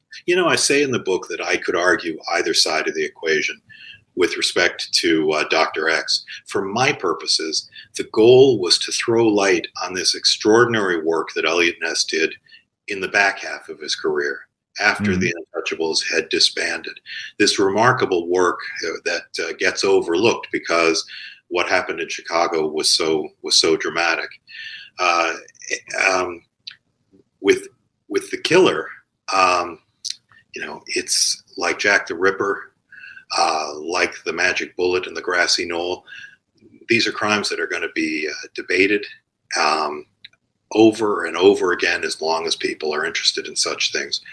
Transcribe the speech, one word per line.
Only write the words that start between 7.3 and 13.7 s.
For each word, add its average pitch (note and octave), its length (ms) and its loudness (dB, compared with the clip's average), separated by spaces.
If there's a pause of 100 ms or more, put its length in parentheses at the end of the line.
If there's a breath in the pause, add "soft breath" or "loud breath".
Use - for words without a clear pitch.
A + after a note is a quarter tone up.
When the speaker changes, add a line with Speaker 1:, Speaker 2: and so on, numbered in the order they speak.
Speaker 1:
the - 160 -6
goal B2 480 8
was F2 200 2
to - 120 -6
throw A2+ 360 2
light G2 400 2 (160)
on F#2 100 -8
this F2+ 220 0
extraordinary G#2+ 840 2
work D#2+ 340 -2
that E2 100 -2
Elliot E2+ 360 2
Ness E2 220 -2
did - 300 -2 (540 soft breath)
in G2+ 120 -6
the F#2 80 -4
back G2 320 2
half D2+ 300 -12
of D#2 100 -14